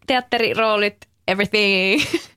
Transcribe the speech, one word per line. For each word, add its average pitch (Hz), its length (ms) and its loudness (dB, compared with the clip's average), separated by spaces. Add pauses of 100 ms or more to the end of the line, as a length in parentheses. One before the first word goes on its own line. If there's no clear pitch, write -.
teatteriroolit, 220 880 0 (320)
everything. 196 720 0 (340)